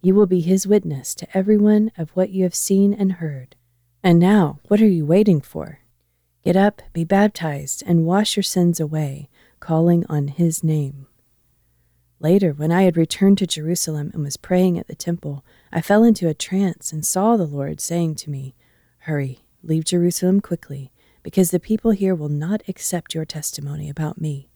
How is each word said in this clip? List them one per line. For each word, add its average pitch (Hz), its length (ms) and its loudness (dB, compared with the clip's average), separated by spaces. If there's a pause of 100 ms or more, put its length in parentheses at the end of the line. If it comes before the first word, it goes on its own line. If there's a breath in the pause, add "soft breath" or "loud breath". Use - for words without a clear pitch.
You 185 140 4
will 202 120 6
be 180 140 2
his 185 240 2
witness 185 500 -2
to - 220 -8
everyone 214 600 4
of 156 140 -8
what 185 180 0
you 190 140 -2
have 180 120 -2
seen 202 380 2
and 196 200 -2
heard. 143 420 -10 (480)
And 170 160 6
now, 175 480 2
what 208 140 4
are 220 60 6
you 170 180 2
waiting 175 360 4
for? - 380 -12 (640)
Get 175 120 0
up, 202 260 2 (120)
be 170 100 -4
baptized, 165 840 -2
and 170 200 2
wash 196 300 0
your 196 80 -2
sins 175 360 0
away, 147 500 -6 (300 soft breath)
calling 170 480 2
on 143 220 -4
his 165 340 -2
name." 143 440 -4 (1120)
Later, 170 340 2
when 151 180 -2
I 185 120 4
had 170 140 4
returned 190 420 4
to 185 80 -2
Jerusalem 156 640 -6
and 156 100 -6
was 143 140 -8
praying 180 400 0
at - 100 -8
the 156 80 -12
temple, 151 480 -8 (280 soft breath)
I 165 100 -2
fell 208 220 4
into 208 260 4
a 151 40 -2
trance 185 600 -4
and 156 100 -6
saw 214 320 2
the 190 100 0
Lord 143 360 -6
saying 165 340 -2
to - 140 -14
me, 135 260 -10 (440)
"Hurry, 143 400 -6 (240)
leave 160 200 0
Jerusalem 180 560 2
quickly, 139 520 -10 (320)
because - 280 0
the 180 80 0
people 220 320 0
here 190 240 0
will 151 140 -6
not 160 400 -4
accept - 460 -8
your 160 100 -6
testimony 147 640 -10
about 156 320 -6
me." 147 340 -8